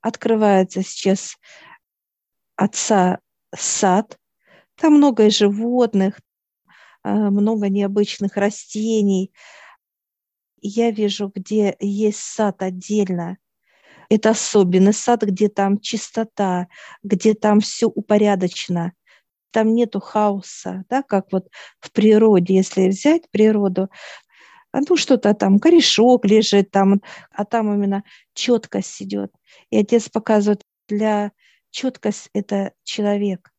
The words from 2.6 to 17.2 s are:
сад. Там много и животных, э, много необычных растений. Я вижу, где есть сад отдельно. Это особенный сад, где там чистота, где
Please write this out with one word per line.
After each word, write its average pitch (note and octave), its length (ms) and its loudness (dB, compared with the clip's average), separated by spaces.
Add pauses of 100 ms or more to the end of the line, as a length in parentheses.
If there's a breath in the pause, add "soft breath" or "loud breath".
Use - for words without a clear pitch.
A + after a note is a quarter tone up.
сад. - 640 -2 (580 soft breath)
Там D4+ 180 4
много C#4 320 4
и G#3 40 6
животных, G#3+ 880 0 (840 soft breath)
э, G3+ 100 -6
много G#3 560 0
необычных G3+ 680 -2
растений. G3+ 920 -2 (1300 loud breath)
Я A3+ 280 -2
вижу, G#3 440 -4
где G3+ 460 -2
есть G#3 400 -2
сад G3+ 420 -4
отдельно. F#3 760 -4 (720 soft breath)
Это A3 200 2
особенный G3 640 2
сад, A#3+ 300 -2
где G3+ 240 0
там G3 320 -2
чистота, G3 880 -6 (360 loud breath)
где G#3 300 0